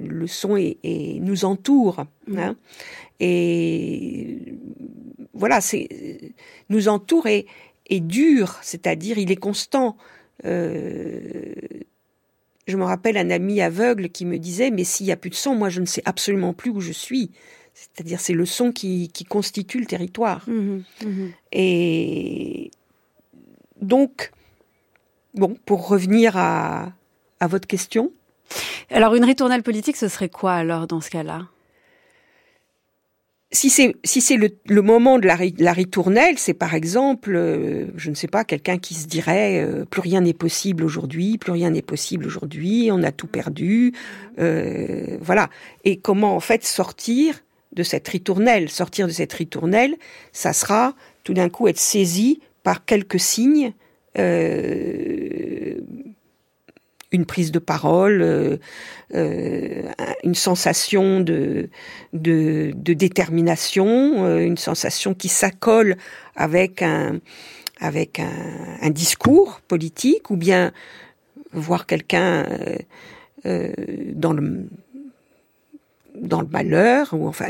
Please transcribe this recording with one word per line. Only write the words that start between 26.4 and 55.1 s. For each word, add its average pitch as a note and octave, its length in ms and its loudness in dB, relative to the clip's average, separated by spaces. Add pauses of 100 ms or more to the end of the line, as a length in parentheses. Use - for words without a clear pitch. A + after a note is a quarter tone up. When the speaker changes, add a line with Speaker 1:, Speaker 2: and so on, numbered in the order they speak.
Speaker 1:
à F3+ 80 0
votre F#3 200 -2
question. A3+ 440 -2 (800)
Speaker 2:
Alors, G#3+ 240 6
une A#3+ 120 6
ritournelle B3+ 360 2
politique, A3 340 -2
ce A3 120 -2
serait F#3 220 -4
quoi, F#3 240 -2
alors, E3 340 -2
dans E3 140 -4
ce - 100 -14
cas-là ? D#3+ 340 -8 (2000)
Speaker 1:
Si - 160 4
c'est, B3+ 260 4 (100)
si - 160 2
c'est - 160 4
le, G#3 120 4 (180)
le G#3 140 6
moment A#3+ 380 8
de F#3+ 80 4
la F3 80 6
ri-, F3 220 -2
la F3 160 6
ritournelle, F#3+ 640 4
c'est - 140 -2
par E3+ 200 -2
exemple, G3 640 0
euh, E3+ 520 -2 (100)
je D#3 120 -8
ne D3 60 -6
sais D#3+ 120 -8
pas, G#3+ 180 0
quelqu'un F3+ 320 -2
qui F3+ 160 -10
se D#3 140 -10
dirait, E3+ 540 0
euh, « D#3 280 -4
Plus - 120 -4
rien F#3 200 2
n'est E3+ 120 4
possible E3 520 -2
aujourd'hui, D#3+ 520 -2
plus - 140 -4
rien E3+ 180 0
n'est D#3+ 120 0
possible - 440 -6
aujourd'hui, E3 680 -2
on F3+ 100 2
a D3 80 2
tout - 160 -12
perdu. » F#3+ 640 0 (480)
Euh, - 800 -2
voilà. F#3+ 300 2 (340)
Et G3 140 2
comment, G3+ 360 2
en F3 60 0
fait, A3 240 2
sortir C4 800 -2 (300)
de F3 100 -2
cette - 240 -4
ritournelle ? F#3+ 640 2
Sortir F#3 380 -2
de E3+ 40 -2
cette E3 220 -6
ritournelle, G#3+ 640 0 (340)
ça - 220 -4
sera A#3 420 2 (300)
tout F#3+ 80 -4
d'un F3+ 160 2
coup G#3+ 180 0
être E3+ 120 4
saisi G3+ 600 2 (240)
par - 220 0
quelques G3+ 340 2
signes, B3+ 540 2 (440)
euh, - 1600 -2 (1400)